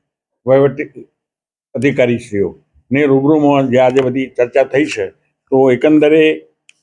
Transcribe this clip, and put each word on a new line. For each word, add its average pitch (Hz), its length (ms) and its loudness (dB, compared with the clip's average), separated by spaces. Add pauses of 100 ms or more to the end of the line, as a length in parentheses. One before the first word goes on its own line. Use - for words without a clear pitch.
(480)
વહીવટી 135 360 2 (920)
અધિકારીશ્રીઓ 120 800 -2 (360)
ને 143 140 0
રૂબરૂમાં 139 640 0
જે 120 80 0
આજે 127 240 2
બધી 127 260 -4
ચર્ચા 123 360 -2
થઈ 135 220 -2
છે, 98 240 -8 (400)
તો 135 220 2
એકંદરે 151 760 2 (360)